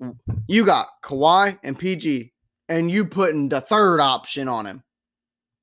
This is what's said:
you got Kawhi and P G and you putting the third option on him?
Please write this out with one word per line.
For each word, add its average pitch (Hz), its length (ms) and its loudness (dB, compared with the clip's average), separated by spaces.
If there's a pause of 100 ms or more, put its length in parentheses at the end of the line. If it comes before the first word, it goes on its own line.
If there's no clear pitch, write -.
(480)
you 208 180 2
got 147 220 2 (160)
Kawhi 180 600 2
and 139 140 -8
P 185 180 -4
G 139 380 -6 (360)
and 170 200 -2
you 202 160 0
putting 156 440 0
the 135 120 -2
third 196 380 2
option 135 480 0
on 113 180 -6
him? 101 180 -16 (800)